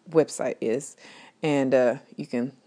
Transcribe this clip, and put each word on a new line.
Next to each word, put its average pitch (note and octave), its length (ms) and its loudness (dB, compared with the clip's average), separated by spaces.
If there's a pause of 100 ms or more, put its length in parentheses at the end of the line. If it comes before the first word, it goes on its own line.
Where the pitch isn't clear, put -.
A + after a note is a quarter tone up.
website - 500 0
is. B2 380 -4 (440)
And, C#3 320 0
uh, B2+ 220 4 (200)
you D3 100 -10
can B2+ 260 -4 (160)